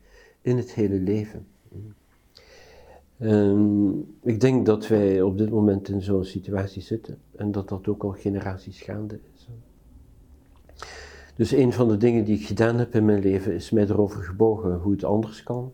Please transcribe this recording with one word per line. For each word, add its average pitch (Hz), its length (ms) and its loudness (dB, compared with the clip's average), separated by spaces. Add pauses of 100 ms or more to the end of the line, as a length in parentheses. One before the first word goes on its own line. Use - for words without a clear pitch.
(420)
in 123 160 0
het 113 160 -6
hele 98 260 0
leven. 101 480 -4 (1700)
Ehm, 104 720 4 (320)
ik 113 180 0
denk 123 260 4
dat 107 220 2
wij 98 340 4
op 95 160 0
dit 107 120 0
moment 104 400 2
in 98 120 -4
zo'n 95 220 0
situatie 95 580 -6
zitten 113 360 -10 (180)
en 104 160 -4
dat 98 180 -4
dat 98 180 -6
ook 104 160 -4
al 101 80 -4
generaties 98 680 -8
gaande 107 380 -12 (140)
is. - 140 -20 (1900)
Dus 110 160 0
een 127 220 4
van 120 140 2
de 107 100 2
dingen 117 260 2
die 104 160 0
ik - 80 -10
gedaan 113 300 2
heb 117 180 -2
in 107 100 4
mijn 104 140 4
leven 95 340 0
is 90 180 -8
mij 107 120 4
erover 101 400 0
gebogen 92 560 0
hoe 98 120 -2
het 92 120 -2
anders 110 400 -2
kan. 123 300 -8